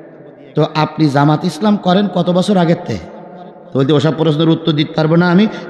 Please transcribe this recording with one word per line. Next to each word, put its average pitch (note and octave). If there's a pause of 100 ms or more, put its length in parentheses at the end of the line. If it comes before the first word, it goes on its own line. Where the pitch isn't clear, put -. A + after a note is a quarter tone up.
(560)
তো D3+ (140)
আপনি D#3
জামাত D3
ইসলাম G#3
করেন F#3+
কত F3
বছর F#3
আগের E3+
থেকে?" G#2+ (680)
তো B2
বলতে, C#3
"ওসব D3
প্রশ্নের D#3
উত্তর E3
দিতে D#3
পারবো D#3
না F3+
আমি, G3+ (220)